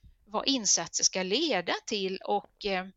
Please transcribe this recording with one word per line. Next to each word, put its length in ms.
vad 240
insatser 560
ska 180
leda 520
till 380
och, 420
eh, 200